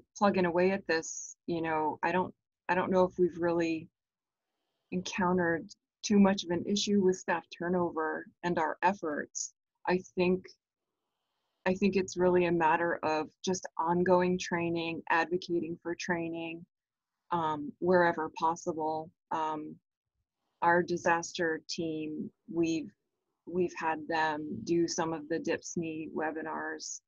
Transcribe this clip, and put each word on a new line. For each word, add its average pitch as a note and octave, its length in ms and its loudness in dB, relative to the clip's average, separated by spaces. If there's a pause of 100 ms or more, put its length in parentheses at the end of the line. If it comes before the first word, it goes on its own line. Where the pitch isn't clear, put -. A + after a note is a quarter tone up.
(180)
plugging F#3+ 280 4
away F3 260 4
at G3 140 -2
this, - 520 -4 (100)
you E3+ 140 -2
know, D#3 420 0
I E3+ 80 0
don't, F3+ 220 0 (340)
I F3 80 2
don't F#3 160 0
know F#3 140 6
if F#3 120 -2
we've F3 220 2
really E3+ 480 0 (1040)
encountered F3+ 800 0 (340)
too G3+ 160 6
much G3 240 6
of - 80 -4
an F#3 140 -2
issue G3+ 360 2
with F#3 160 4
staff E3+ 280 -2 (120)
turnover D#3+ 680 -2 (180)
and F3 160 0
our D3+ 240 0
efforts. - 720 -2 (340)
I F3+ 120 2 (160)
think, F#3 300 2 (1200)
I F#3 80 2
think F#3+ 220 0
it's F#3+ 220 -2
really F3+ 280 4
a E3+ 60 2
matter E3 520 2
of D#3 260 -2 (140)
just F#3 240 -4 (100)
ongoing F3+ 600 2
training, E3+ 720 -4
advocating E3+ 720 -2
for E3+ 140 -6
training, E3+ 680 -6 (680)
um, D#3 480 -2
wherever E3+ 580 4
possible. D#3+ 720 -2 (220)
Um, D#3 440 -4 (840)
our E3+ 220 6
disaster E3+ 840 0
team, D#3 600 -6 (240)
we've, E3 380 0 (540)
we've F3 320 0
had D#3+ 300 -2
them D#3 560 -2
do E3+ 240 2
some E3 240 -2
of D3+ 160 -6
the D#3+ 120 -2
dipsni D#3+ 760 -4
webinars. D#3 960 -6